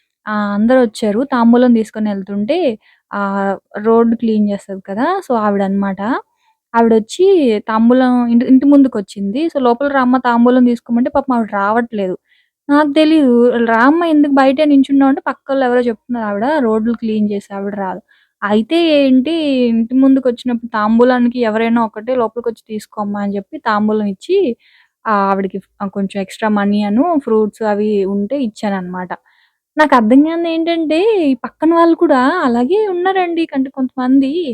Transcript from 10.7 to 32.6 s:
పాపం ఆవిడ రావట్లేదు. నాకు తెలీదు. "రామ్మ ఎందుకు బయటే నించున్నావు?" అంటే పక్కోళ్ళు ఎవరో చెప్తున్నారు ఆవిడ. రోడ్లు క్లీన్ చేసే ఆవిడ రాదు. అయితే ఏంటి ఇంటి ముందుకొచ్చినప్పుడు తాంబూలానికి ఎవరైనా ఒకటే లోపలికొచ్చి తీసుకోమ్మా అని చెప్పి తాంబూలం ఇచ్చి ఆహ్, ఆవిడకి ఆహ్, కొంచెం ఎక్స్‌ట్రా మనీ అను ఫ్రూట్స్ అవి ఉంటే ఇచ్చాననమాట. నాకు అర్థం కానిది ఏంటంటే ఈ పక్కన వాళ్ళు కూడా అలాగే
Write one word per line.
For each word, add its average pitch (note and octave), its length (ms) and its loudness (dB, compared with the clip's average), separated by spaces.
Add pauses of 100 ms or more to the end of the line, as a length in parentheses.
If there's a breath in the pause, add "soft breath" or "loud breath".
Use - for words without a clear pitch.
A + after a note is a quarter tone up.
పాపం C#4 220 -2
ఆవిడ A#3 200 -2
రావట్లేదు. G#3 640 -2 (540)
నాకు D4 240 2
తెలీదు. D#4 420 4 (320)
"రామ్మ A#3+ 420 2
ఎందుకు D4 260 2
బయటే C4+ 320 2
నించున్నావు?" C#4 440 4
అంటే D4 120 -2
పక్కోళ్ళు C4+ 420 -4
ఎవరో B3 200 0
చెప్తున్నారు A#3 420 -6
ఆవిడ. G3+ 200 -4 (160)
రోడ్లు A3 340 0
క్లీన్ G#3+ 320 -2
చేసే G3+ 240 -6
ఆవిడ G3 240 -8
రాదు. F#3+ 260 -8 (400)
అయితే A3 360 0 (160)
ఏంటి C4+ 400 2 (320)
ఇంటి A3+ 280 -2
ముందుకొచ్చినప్పుడు B3+ 760 0
తాంబూలానికి A#3+ 720 2
ఎవరైనా A3+ 400 0
ఒకటే A3 320 -8
లోపలికొచ్చి A#3 500 -4
తీసుకోమ్మా G#3 540 -8
అని G3+ 140 -4
చెప్పి G3+ 300 -10
తాంబూలం G#3+ 440 -2
ఇచ్చి G3+ 280 -4 (680 soft breath)
ఆహ్, G3+ 200 0
ఆవిడకి G3 340 -4 (160)
ఆహ్, G3+ 160 -10
కొంచెం G3 300 -6
ఎక్స్‌ట్రా G#3+ 320 -6
మనీ G3+ 320 0
అను G#3+ 200 0 (160)
ఫ్రూట్స్ A3 460 -2
అవి G#3 240 -2 (160)
ఉంటే G3+ 360 -4
ఇచ్చాననమాట. F#3 680 -6 (640)
నాకు D4+ 180 2
అర్థం B3 280 4
కానిది E4+ 280 -2
ఏంటంటే E4 460 -2 (240)
ఈ C#4 180 0
పక్కన - 340 -2
వాళ్ళు E4+ 240 4
కూడా D4+ 220 2 (240)
అలాగే B3+ 360 0 (100)